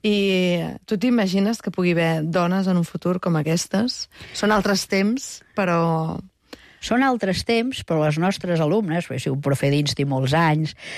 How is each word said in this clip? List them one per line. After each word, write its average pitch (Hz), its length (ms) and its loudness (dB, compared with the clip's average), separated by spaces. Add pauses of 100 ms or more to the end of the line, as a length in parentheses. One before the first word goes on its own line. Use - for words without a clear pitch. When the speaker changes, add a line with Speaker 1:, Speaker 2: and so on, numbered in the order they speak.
Speaker 1:
i 190 640 2 (220)
tu 220 120 -2
t'imagines 208 640 2
que - 80 -8
pugui 180 220 0
haver 165 340 2
dones 180 400 0
en 185 120 2
un 170 60 2
futur 180 360 -4
com 170 160 0
aquestes? 175 720 -2 (240)
Són 208 180 0
altres 202 360 2
temps, 208 560 -2 (120)
però 165 600 0 (640)
Speaker 2:
Són 247 240 0
altres 214 400 0
temps, 233 400 -2
però 160 220 0
les 151 100 0
nostres 180 420 0
alumnes, 170 460 0
perquè 117 140 -8
he - 20 -6
sigut 139 240 -2
profe 139 240 0
d'insti 143 340 0
molts 135 300 0
anys, 156 380 2 (260)